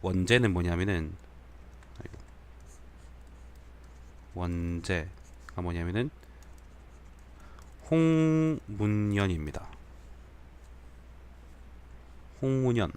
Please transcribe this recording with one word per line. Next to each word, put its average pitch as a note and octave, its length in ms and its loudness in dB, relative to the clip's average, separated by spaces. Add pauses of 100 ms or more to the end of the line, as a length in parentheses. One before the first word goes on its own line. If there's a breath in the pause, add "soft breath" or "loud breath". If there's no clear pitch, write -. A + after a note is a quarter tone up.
원제는 F#2+ 520 4
뭐냐면은, F2 600 2 (840)
아이고. - 180 -12 (2250)
원제가 F2 1300 -4
뭐냐면은 F2 480 -2 (1800 loud breath)
홍문연입니다. G#2 1800 4 (2750)
홍문연. B2+ 560 4